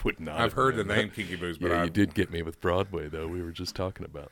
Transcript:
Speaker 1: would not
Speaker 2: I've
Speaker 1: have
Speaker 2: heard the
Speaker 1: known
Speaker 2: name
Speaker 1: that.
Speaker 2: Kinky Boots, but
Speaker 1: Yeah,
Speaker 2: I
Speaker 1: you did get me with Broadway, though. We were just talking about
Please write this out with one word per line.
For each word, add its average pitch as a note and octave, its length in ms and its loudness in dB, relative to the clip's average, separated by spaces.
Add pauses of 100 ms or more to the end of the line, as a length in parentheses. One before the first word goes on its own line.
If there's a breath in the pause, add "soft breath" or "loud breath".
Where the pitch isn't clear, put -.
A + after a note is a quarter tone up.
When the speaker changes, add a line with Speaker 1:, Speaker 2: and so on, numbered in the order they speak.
Speaker 1:
would - 160 0
not D#2 160 -6
Speaker 2:
I've A2+ 60 2
Speaker 1:
have A#2 120 2
Speaker 2:
heard C3 220 4
the G#2+ 100 2
Speaker 1:
known G#2 120 2
Speaker 2:
name G#2+ 120 2
Speaker 1:
that. - 60 -14
Speaker 2:
Kinky F#2 200 -4
Boots, E2+ 240 -4
but F2 100 0
Speaker 1:
Yeah, F2 120 4
Speaker 2:
I - 20 2
Speaker 1:
you E2+ 80 0
did G2+ 240 4
get - 160 2
me E2+ 100 -2
with E2 200 -6
Broadway, F2+ 480 2
though. D#2+ 180 -6
We F2 160 -4
were E2 80 -6
just F2+ 240 -6
talking F#2 300 -4
about D2 260 -12